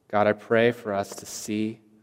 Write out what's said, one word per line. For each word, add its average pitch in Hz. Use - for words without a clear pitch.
God, 104
I 107
pray 117
for 107
us 98
to -
see 110